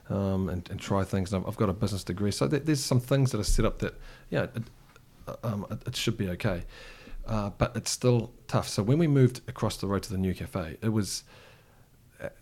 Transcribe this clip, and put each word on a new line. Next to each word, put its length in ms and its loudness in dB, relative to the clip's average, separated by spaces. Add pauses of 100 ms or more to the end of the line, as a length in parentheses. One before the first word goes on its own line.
um, 400 0
and, 220 -6
and 100 -6
try 240 0
things. 280 -2
And 100 0
I've, 80 -6
I've 60 -6
got 120 2
a 60 2
business 280 -2
degree, 300 -2
so 160 0
th-, 160 0
there's 180 2
some 180 2
things 320 2
that 60 0
are 60 -2
set 200 4
up 160 0
that, 140 -2 (360)
yeah, 140 0 (100)
it, 80 -6 (640)
uh, 160 -8
um, 260 -2
it, 180 -8
it 80 -6
should 200 0
be 140 0
okay, 340 -2 (640)
uh, 300 -2
but 200 0
it's 140 -4
still 420 2 (160)
tough. 200 0
So 140 0
when 160 4
we 80 6
moved 400 6
across 300 -2
the 100 -6
road 180 0
to 60 -8
the 80 -2
new 160 2
cafe, 480 -6
it 60 0
was, 340 0 (1000)
uh, 100 -8 (120)